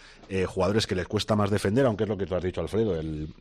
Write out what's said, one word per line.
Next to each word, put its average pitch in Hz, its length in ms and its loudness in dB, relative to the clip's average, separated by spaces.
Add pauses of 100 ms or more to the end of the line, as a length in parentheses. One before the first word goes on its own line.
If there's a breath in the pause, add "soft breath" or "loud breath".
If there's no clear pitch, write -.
(300 loud breath)
eh, 95 160 0
jugadores 95 420 2
que 101 80 -2
les 90 120 -2
cuesta 107 300 0
más 101 140 2
defender, 104 340 2
aunque 110 180 2
es 98 60 0
lo 104 80 -2
que 95 80 -4
tú 92 100 -2
has 87 80 -2
dicho, 90 180 -2
Alfredo, 92 380 0
el, 78 300 -6 (120)